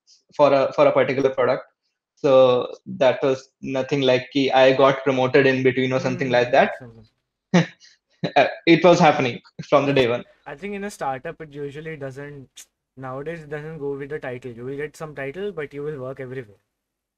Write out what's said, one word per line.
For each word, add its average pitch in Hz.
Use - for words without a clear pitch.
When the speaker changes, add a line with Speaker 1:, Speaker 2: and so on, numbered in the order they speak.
Speaker 1:
for 143
a, 135
for 151
a -
particular 135
product. 131
So 131
that 127
was 131
nothing 135
like 127
ki 135
I 131
got 135
promoted 131
in 131
between 127
or 131
something 127
like 123
Speaker 2:
Hmm, -
Speaker 1:
that. 170
Speaker 2:
something. 113
Speaker 1:
<laughs> 175
Uh, 160
it 165
was 175
happening 143
from 139
the 139
day 131
one. 120
Speaker 2:
I 147
think 196
in 196
a 208
startup, 139
it 156
usually 147
doesn't, 139
nowadays 139
it 143
doesn't 151
go 139
with 139
the 151
title. 123
You 117
will 139
get 147
some 151
title, 143
but 151
you 143
will 151
work 131
everywhere. 127